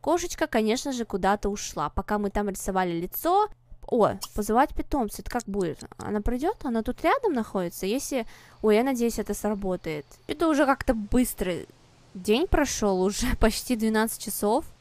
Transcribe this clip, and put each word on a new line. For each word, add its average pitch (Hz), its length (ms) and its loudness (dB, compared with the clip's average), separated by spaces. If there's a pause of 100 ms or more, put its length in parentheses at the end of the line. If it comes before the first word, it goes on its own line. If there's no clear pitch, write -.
Кошечка, 339 480 0
конечно 226 440 0
же, 233 120 -4
куда-то 202 440 0
ушла. 190 400 -4
Пока 208 300 -2
мы 202 120 0
там 202 180 -2
рисовали 190 520 -2
лицо. 359 480 0 (380)
О, 196 320 4 (160)
позывать 220 400 2
питомца. 262 480 -4
Это - 80 -10
как - 160 -4
будет? 190 380 -4 (140)
Она 208 220 -4
придёт? 254 440 0
Она 226 180 0
тут 247 220 -6
рядом 440 280 4
находится? 190 540 -4
Если, 247 400 -2 (340)
ой, 214 160 6
я 226 60 4
надеюсь, 233 380 0
это 202 140 -4
сработает. 185 680 -4 (220)
Это 320 220 0
уже 269 180 4
как-то 269 280 2
быстро 214 580 0 (600)
день 214 360 2
прошёл, 214 520 2
уже 208 360 0
<laughs> - 40 -2
почти 226 360 2
двенадцать 220 440 0
часов. 220 440 0 (160)